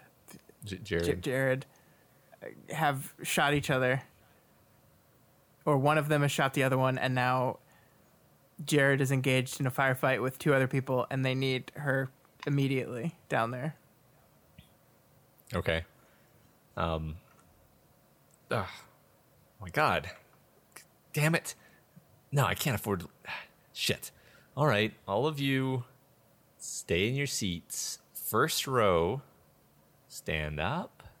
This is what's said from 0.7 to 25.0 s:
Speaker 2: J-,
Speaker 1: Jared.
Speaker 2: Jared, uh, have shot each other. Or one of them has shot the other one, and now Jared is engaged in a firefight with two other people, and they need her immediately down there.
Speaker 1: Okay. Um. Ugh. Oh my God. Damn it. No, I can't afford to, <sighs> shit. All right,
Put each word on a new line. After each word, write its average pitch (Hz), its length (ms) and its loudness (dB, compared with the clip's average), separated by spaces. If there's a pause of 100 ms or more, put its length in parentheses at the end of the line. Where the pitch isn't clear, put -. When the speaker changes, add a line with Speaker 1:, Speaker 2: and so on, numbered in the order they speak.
Speaker 2:
J-, 92 180 -2
Speaker 1:
Jared. 87 220 -2
Speaker 2:
Jared, 135 440 -2 (760)
uh, - 320 -14
have 147 380 -2 (100)
shot 147 320 2
each 143 160 0
other. 131 320 2 (1600)
Or 147 120 4
one 147 180 4
of 147 120 2
them 151 140 4
has 143 100 2
shot 135 220 2
the 143 80 2
other 131 140 2
one, 131 220 2
and 127 160 0
now 127 440 0 (1080)
Jared 139 340 6
is 135 100 2
engaged 131 500 0
in 139 60 0
a 131 40 0
firefight 131 500 2
with 127 180 -4
two 151 140 2
other 131 160 6
people, 131 420 0
and 131 140 -2
they 131 100 0
need 131 420 -2
her 135 340 -2 (360)
immediately 135 680 -2 (160)
down 117 200 0
there. 127 240 -6 (1800)
Speaker 1:
Okay. 82 300 0 (920)
Um. 80 400 -4 (1300)
Ugh. 107 180 -2
Oh - 920 -20
my 92 80 -12
God. 98 400 0 (1040)
Damn 151 200 2
it. - 200 -4 (760)
No, 139 140 4
I 95 100 2
can't 131 200 -2
afford 101 260 -2
to, 85 80 -10 (160)
<sighs> - 480 -16
shit. - 380 -4 (460)
All 139 100 2
right, 107 260 4 (160)